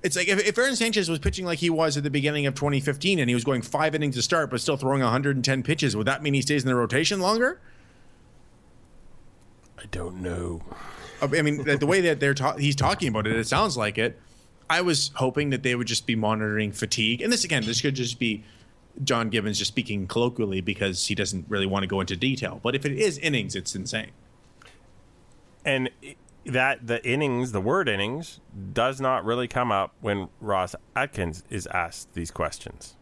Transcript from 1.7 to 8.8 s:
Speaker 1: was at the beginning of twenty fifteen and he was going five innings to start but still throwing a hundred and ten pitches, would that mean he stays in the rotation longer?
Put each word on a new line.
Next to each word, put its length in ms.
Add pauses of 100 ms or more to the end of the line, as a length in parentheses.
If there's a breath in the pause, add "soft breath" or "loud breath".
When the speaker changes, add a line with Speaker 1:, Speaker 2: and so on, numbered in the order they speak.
Speaker 1:
was 260
at 80
the 60
beginning 360
of 80
twenty 240
fifteen 400
and 100
he 60
was 80
going 200
five 340
innings 180
to 80
start 260
but 120
still 160
throwing 260
a 80
hundred 240
and 100
ten 200
pitches, 320
would 100
that 160
mean 120
he 60
stays 220
in 60
the 80
rotation 440
longer? 400 (2250 soft breath)